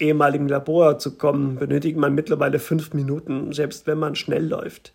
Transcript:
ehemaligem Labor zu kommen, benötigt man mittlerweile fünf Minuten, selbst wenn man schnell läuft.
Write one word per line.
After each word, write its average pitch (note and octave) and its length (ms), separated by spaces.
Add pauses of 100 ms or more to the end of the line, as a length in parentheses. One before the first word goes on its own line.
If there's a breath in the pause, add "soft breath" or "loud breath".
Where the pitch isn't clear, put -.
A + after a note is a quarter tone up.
ehemaligem D3 460
Labor D3 520
zu - 180
kommen, C#3 380
benötigt C#3+ 420
man C#3 160
mittlerweile D3 460
fünf D#3 340
Minuten, C#3 600
selbst C#3+ 340
wenn D#3 100
man D3 180
schnell - 300
läuft. - 500